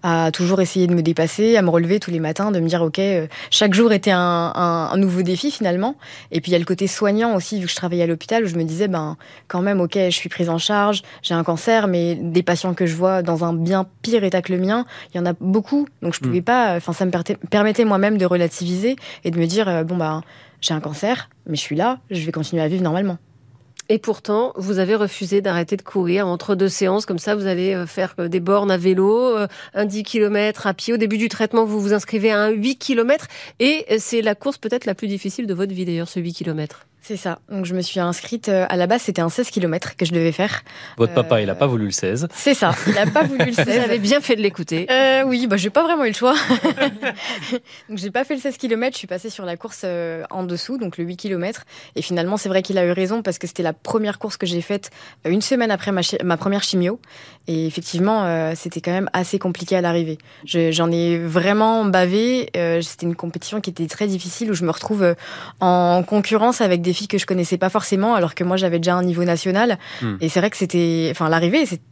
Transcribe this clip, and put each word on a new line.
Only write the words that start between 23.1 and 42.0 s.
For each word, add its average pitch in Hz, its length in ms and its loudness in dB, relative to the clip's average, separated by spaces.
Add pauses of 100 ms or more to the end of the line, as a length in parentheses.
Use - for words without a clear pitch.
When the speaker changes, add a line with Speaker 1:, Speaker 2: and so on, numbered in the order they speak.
Speaker 3:
Et 220 100 2
pourtant, 220 580 -2
vous 190 240 -2
avez 190 160 2
refusé 202 460 -2
d'arrêter 175 340 -2
de 196 60 -6
courir. 185 440 0
Entre 175 300 -2
deux 190 120 2
séances, 190 380 0
comme 175 140 -4
ça, 208 160 -2
vous 202 100 -2
allez, 185 260 0
euh, 180 140 -4
faire, - 320 -6
euh, 175 80 -4
des 175 140 -2
bornes 196 320 2
à 185 40 4
vélo, 196 600 4
euh, 208 100 0 (280)
un 202 100 0
dix 208 180 -4
kilomètres 208 640 0
à 190 80 0
pied. - 180 -4
Au 240 40 2
début 214 220 0
du 220 100 0
traitement, 226 360 0
vous 214 160 -2
vous 202 120 0
inscrivez 214 400 0
à 208 80 2
un 214 80 2
huit 226 300 0
kilomètres. 240 500 0 (320)
Et, 294 320 2
euh, 220 80 4
c'est 233 220 -2
la 214 120 2
course 277 240 -6
peut-être 247 280 -4
la 190 100 -2
plus 226 100 -6
difficile 196 400 -6
de 196 80 -4
votre 196 180 -4
vie, 185 120 -6
d'ailleurs, 170 240 -4
ce - 100 -10
huit 170 140 -4
kilomètres. 156 560 -8 (120)
Speaker 1:
C'est 214 160 -10
ça. 175 220 -6 (100)
Donc, 196 180 -6
je 175 80 -4
me 185 80 -2
suis 185 180 -4
inscrite, 175 480 -4
euh, 190 200 2
à 185 80 -2
la 180 120 2
base, 240 140 2
c'était 180 200 -2
un 165 60 0
seize 240 220 -2
kilomètres 175 440 -2
que - 100 -2
je 160 60 0
devais 165 220 2
faire. 190 320 -2 (340)
Speaker 2:
Votre 117 160 2
papa, 120 220 4
Speaker 1:
Euh, 107 60 4
Speaker 2:
il 98 80 0
a 95 40 -2
pas 143 140 2
voulu 113 160 0
le 98 80 -2
seize. 117 420 -2